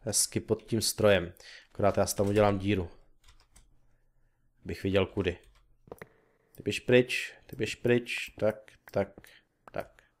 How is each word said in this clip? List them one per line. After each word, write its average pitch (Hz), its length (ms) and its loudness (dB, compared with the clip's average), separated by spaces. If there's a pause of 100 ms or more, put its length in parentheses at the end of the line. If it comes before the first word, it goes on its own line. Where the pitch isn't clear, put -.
Hezky - 380 -2
pod - 240 -4
tím 113 180 -2
strojem. 95 520 2 (400)
Akorát 101 240 2
já 98 80 2
si - 100 -6
tam 101 120 0
udělám 101 320 4
díru. 92 300 -2 (1800)
Abych 90 180 -10
viděl 95 220 2
kudy. 92 320 -4 (1200)
Ty - 80 -18
běž 104 160 -4
pryč, - 540 2 (120)
ty - 100 -18
běž - 200 -6
pryč, - 540 -2 (100)
tak, - 320 -4 (200)
tak, 98 180 -2 (600)
tak. - 320 -12 (160)